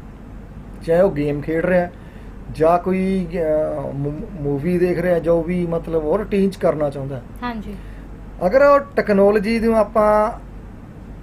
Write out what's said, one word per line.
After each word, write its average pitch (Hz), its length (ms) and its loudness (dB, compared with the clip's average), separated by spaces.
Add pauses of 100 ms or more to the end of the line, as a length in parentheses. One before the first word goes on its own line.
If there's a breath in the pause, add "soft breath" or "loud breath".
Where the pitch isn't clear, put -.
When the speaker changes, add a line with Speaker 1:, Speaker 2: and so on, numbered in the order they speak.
(880)
Speaker 1:
ਚਾਹੇ 165 140 4
ਉਹ 190 100 4
ਗੇਮ 147 300 -2
ਖੇਡ 160 240 -2
ਰਿਹਾ 180 160 2
ਹੈ 175 120 -2 (600 loud breath)
ਜਾਂ 160 260 4
ਕੋਈ, 185 560 0
ਅਹ, 151 580 0
ਮੂ-, 143 360 -6 (120)
ਮੂਵੀ 143 380 0
ਦੇਖ 175 200 2
ਰਿਹਾ, 175 200 2
ਜੋ 170 240 2
ਵੀ 175 240 -2
ਮਤਲਬ 165 380 -2
ਉਹ 160 140 2
ਰੂਟੀਨ 196 320 0
'ਚ 185 60 -8
ਕਰਨਾ 151 340 0
ਚਾਹੁੰਦਾ 139 260 -8
ਹੈ। 120 60 -10 (200)
Speaker 2:
ਹਾਂਜੀ। 220 320 -8 (720 loud breath)
Speaker 1:
ਅਗਰ 254 160 6
ਉਹ 285 180 8
ਟੈਕਨੋਲੋਜੀ 208 800 4
ਨੂੰ 226 160 2
ਆਪਾਂ 214 560 4 (920)